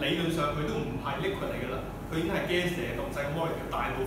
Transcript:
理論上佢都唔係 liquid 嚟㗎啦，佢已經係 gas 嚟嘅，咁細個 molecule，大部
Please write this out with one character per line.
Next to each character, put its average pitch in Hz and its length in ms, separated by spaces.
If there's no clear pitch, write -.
理 156 160
論 170 180
上 147 220
佢 151 100
都 - 140
唔 127 240
係 135 160
liquid - 320
嚟 - 80
㗎 - 100
啦， - 60
佢 160 60
已 170 80
經 202 80
係 - 160
gas 175 260
嚟 175 60
嘅， - 160
咁 - 160
細 139 40
個 165 160
molecule， - 260
大 - 220
部 - 140